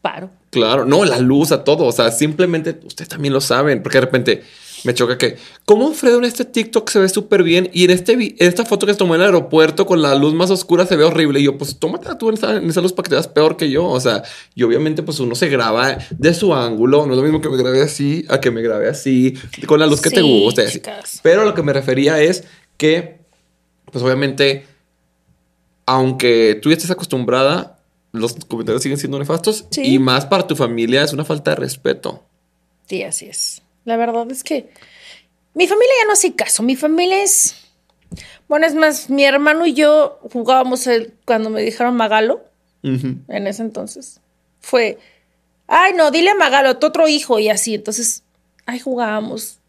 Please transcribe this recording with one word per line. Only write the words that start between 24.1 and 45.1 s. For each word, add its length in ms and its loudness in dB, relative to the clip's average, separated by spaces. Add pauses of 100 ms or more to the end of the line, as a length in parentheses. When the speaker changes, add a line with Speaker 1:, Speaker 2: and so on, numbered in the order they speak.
Speaker 2:
aunque 760 2
tú 80 0
ya 60 4
estés 140 -8
acostumbrada, 880 -2 (420)
los 140 -4 (120)
comentarios 360 -4
siguen 160 -4
siendo 200 -8
nefastos 520 -4
Speaker 1:
Sí. 120 -6 (120)
Speaker 2:
y 40 4
más 280 2
para 200 0
tu 100 -4
familia 460 0
es 100 -2
una 120 -6
falta 280 -4
de 40 -2
respeto. 680 -6 (640)
Speaker 1:
Sí, 140 -8
así 240 -10
es. 360 -10 (220)
La 120 -4
verdad 340 -4
es 140 -12
que 260 -6 (840)
mi 120 2
familia 340 2
ya 60 2
no 60 0
hace 220 0
caso. 280 -4
Mi 140 0
familia 460 0
es, 320 -2 (920)
bueno, 180 2
es 80 -2
más, 360 0
mi 140 2
hermano 420 2
y 80 0
yo 440 2 (140)
jugábamos 540 0
el, 280 -2 (100)
cuando 260 -2
me 120 -4
dijeron 340 -2
Magalo, 480 0 (380)
Speaker 2:
Ujú. 340 -4 (120)
Speaker 1:
en 180 -6
ese 160 -8
entonces, 580 -12 (400)
fue, 380 -2 (680)